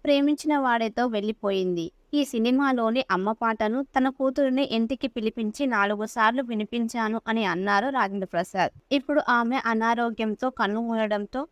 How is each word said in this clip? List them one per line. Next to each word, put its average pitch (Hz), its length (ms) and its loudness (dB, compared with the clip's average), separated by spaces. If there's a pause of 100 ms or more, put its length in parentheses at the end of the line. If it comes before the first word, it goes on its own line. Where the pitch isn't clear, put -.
ప్రేమించిన 285 520 2
వాడితో 240 500 0
వెళ్ళిపోయింది." 196 840 -2 (220)
ఈ 294 120 2
సినిమాలోని 247 880 2
అమ్మ 190 200 0
పాటను 226 520 -2
తన 262 260 0
కూతురిని 269 540 0
ఇంటికి 226 440 -2
పిలిపించి 226 580 -4
నాలుగు 208 400 0
సార్లు 233 380 2
వినిపించాను 226 840 -2
అని 220 180 0
అన్నారు 202 440 0
రాజేంద్ర 202 440 -2
ప్రసాద్. 175 380 0 (200)
ఇప్పుడు 285 380 2
ఆమె 240 360 2
అనారోగ్యంతో 226 840 0
కన్నుమూయడంతో 220 1040 -2